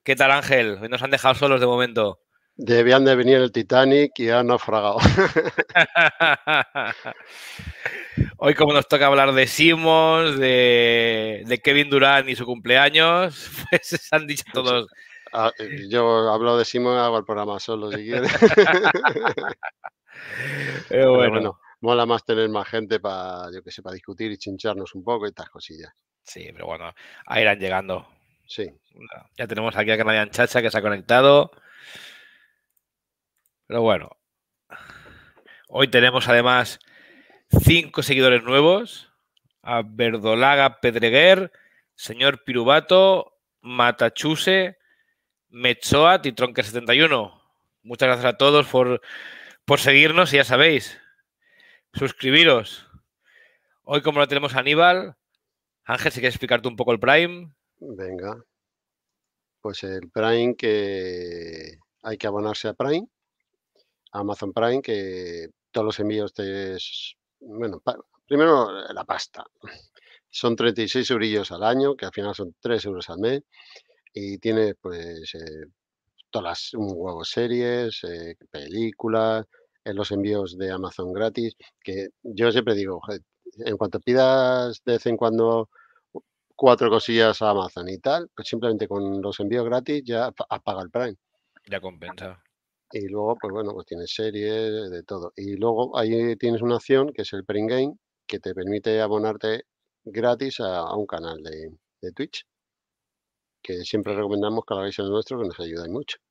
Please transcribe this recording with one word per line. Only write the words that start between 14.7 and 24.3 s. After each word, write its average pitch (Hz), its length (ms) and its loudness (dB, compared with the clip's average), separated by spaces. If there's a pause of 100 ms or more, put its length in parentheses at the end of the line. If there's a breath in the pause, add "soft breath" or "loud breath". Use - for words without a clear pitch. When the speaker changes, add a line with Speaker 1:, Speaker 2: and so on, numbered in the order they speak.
Speaker 2:
Ah, 113 240 0
eh, 110 320 -12
yo 113 420 2
hablo 117 240 2
de 117 80 2
Simmons, 123 340 -2
hago 117 200 0
el 98 80 -6
programa 104 340 -6
solo, 107 320 -8
si - 140 -10
quieres. - 260 -2
<laughs> 180 1200 2 (1300 loud breath)
Speaker 1:
Pero - 0 -
Speaker 2:
Pero 131 260 4
Speaker 1:
bueno. 123 180 4
Speaker 2:
bueno, 110 280 -2 (200 soft breath)
mola 117 260 2
más 117 180 0
tener 110 240 0
más 104 200 -6
gente 110 320 -4
pa, 92 520 -8
yo 92 100 -16
qué 90 100 -20
sé, - 100 -20
pa 92 80 -14
discutir 98 400 -10